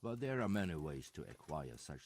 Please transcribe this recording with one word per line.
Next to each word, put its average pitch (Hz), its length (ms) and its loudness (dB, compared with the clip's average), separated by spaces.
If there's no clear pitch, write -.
But 117 180 -2
there 131 220 2
are 104 60 4
many 98 260 4
ways 73 400 -2
to - 80 -6
acquire 62 540 -4
such 69 300 -10